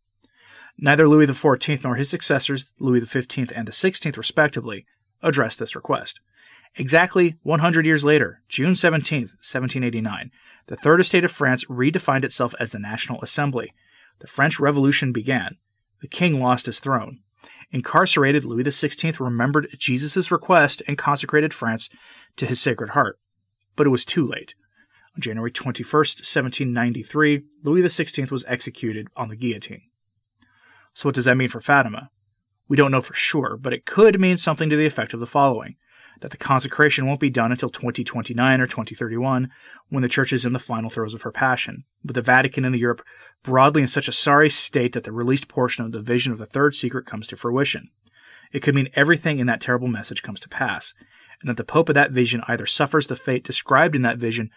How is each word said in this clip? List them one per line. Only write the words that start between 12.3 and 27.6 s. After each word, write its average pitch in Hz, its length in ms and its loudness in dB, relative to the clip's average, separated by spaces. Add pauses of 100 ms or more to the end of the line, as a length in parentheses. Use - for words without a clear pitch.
as 113 100 -4
the 107 80 -10
National 104 420 -8
Assembly. 127 520 -4 (460)
The - 80 -20
French 151 300 0
Revolution 139 540 2
began. 120 460 -4 (440)
The 143 60 -18
king 170 320 0
lost 123 280 0
his 117 120 -8
throne. 123 400 -4 (520)
Incarcerated, 143 760 2
Louis 120 180 -4
the 143 80 -2
sixteenth 160 480 -4
remembered 131 580 0
Jesus' 143 540 -2
request 165 560 4
and 143 100 -4
consecrated 151 560 0
France 113 360 -6 (480)
to 131 80 -6
his 123 160 -2
Sacred 117 300 -2
Heart. 127 280 0 (560)
But 151 120 4
it 139 40 4
was 123 140 0
too 156 200 0
late. - 300 -10 (600)
On - 40 -10
January 113 300 -6
twenty-first, - 720 -2
seventeen 131 460 -2
ninety-three, 135 720 0 (200)